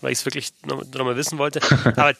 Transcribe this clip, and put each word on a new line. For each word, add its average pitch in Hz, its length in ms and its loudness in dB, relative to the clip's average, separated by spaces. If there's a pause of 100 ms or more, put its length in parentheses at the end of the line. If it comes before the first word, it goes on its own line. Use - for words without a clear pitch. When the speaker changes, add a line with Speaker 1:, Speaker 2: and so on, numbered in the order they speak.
Speaker 1:
weil 131 100 -2
ich's - 140 -4
wirklich - 260 -6 (140)
noch, 139 180 -6
noch 131 200 -6
mal 123 120 0
wissen 151 220 -4
wollte. 147 240 0
Speaker 2:
<laughs> 131 340 4
Speaker 1:
Aber 143 240 6